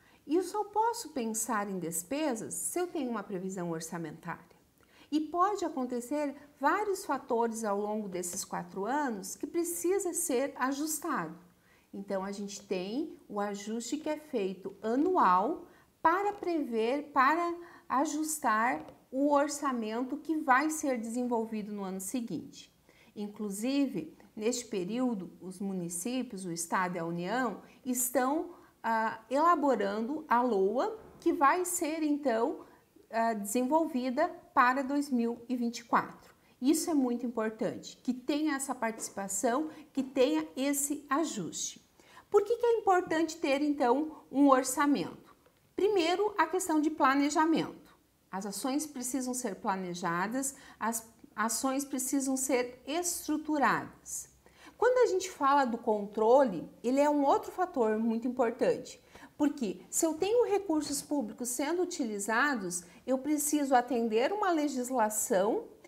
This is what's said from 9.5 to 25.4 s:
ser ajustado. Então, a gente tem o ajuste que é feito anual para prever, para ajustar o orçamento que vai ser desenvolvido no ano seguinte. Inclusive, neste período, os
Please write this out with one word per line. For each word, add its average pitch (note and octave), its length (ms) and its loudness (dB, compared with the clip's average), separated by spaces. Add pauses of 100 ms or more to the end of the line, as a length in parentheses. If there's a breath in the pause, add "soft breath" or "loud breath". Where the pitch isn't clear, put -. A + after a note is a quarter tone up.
ser C#4 420 -2
ajustado. C4+ 840 -4 (540 soft breath)
Então, G3 320 -6
a G3+ 80 -6
gente G3+ 340 -10
tem G#3 600 -6
o G3+ 100 -6
ajuste G#3+ 600 -4
que D4+ 100 -6
é D4+ 80 -2
feito G3 640 -4
anual B3+ 840 4 (340 loud breath)
para G4 320 4
prever, C#4+ 800 -2
para D#4+ 420 4 (320 loud breath)
ajustar C#4 960 0 (280)
o C#4 200 2
orçamento C4 840 0
que D#4 220 -4
vai C#4 320 4
ser C#4 280 -2
desenvolvido A3+ 720 -4
no G3+ 140 -6
ano F#3+ 160 -6
seguinte. - 720 -8 (420 soft breath)
Inclusive, G#3+ 1040 -2 (180)
neste A3 300 -2
período, G#3 760 -2
os F#3 220 -12